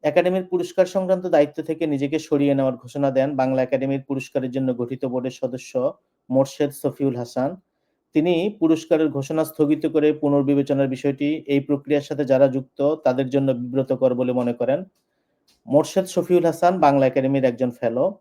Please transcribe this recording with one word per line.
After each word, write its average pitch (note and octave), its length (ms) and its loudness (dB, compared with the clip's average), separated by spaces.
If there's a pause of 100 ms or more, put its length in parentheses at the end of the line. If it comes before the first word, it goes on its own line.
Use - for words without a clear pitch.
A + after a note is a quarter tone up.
একাডেমির F3+ 440 2
পুরস্কার F3+ 400 0
সংক্রান্ত F#3 400 -2
দায়িত্ব D3+ 360 2
থেকে D#3+ 240 -4
নিজেকে C#3+ 320 -2
সরিয়ে C#3+ 360 0
নেওয়ার C3+ 220 0
ঘোষণা C#3 340 -4
দেন C3+ 260 0
বাংলা C3 260 0
একাডেমির C3+ 400 -2
পুরস্কারের C3+ 480 -6
জন্য C3 260 -2
গঠিত B2 280 -6
বোর্ডের B2+ 260 -4
সদস্য B2+ 680 -6 (320)
মোরশেদ C3+ 400 0
সফিউল C#3 460 -4
হাসান। B2+ 400 -4 (560)
তিনি F3 480 0
পুরস্কারের D#3+ 480 2
ঘোষণা D3 360 -2
স্থগিত D3+ 420 0
করে D3+ 260 2
পুনর্বিবেচনার C#3+ 760 0
বিষয়টি, C#3+ 580 -4
এই C#3+ 140 2
প্রক্রিয়ার C#3+ 420 -2
সাথে C#3+ 220 -4
যারা C3 240 4
যুক্ত C3+ 460 -2
তাদের C3 360 0
জন্য C3+ 220 2
বিব্রতকর B2+ 640 0
বলে B2+ 180 0
মনে A#2+ 200 0
করেন। A#2+ 320 -2 (840)
মোরশেদ D#3 380 2
শফিউল F3 400 0
হাসান F3 360 2
বাংলা C#3 260 4
একাডেমির C3+ 380 2
একজন B2 260 0
ফেলো। B2+ 500 -2